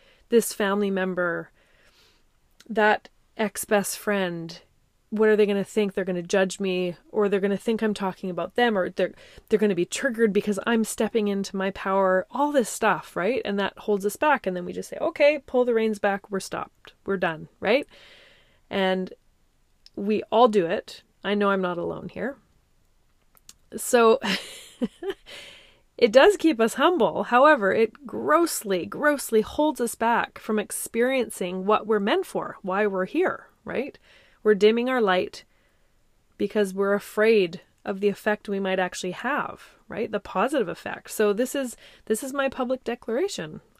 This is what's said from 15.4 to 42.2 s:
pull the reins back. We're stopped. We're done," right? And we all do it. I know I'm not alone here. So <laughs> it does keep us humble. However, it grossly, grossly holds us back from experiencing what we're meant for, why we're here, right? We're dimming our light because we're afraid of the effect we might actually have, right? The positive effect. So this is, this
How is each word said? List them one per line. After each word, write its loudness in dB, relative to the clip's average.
pull 2
the 2
reins 0
back. -2
We're -4
stopped. -10
We're -2
done," -4
right? 0
And -2
we 0
all 6
do 2
it. -8
I -2
know 2
I'm 0
not -4
alone -6
here. -8
So 4
<laughs> -20
it 4
does 8
keep 2
us 2
humble. 2
However, 6
it 0
grossly, 0
grossly 0
holds 0
us -4
back -2
from -4
experiencing -2
what 2
we're 2
meant 0
for, -6
why 0
we're -2
here, -2
right? -8
We're 6
dimming 4
our 0
light 0
because -2
we're 0
afraid 2
of -6
the 2
effect -4
we -4
might -2
actually -4
have, -6
right? -8
The -6
positive -2
effect. -12
So 2
this -4
is, -6
this -2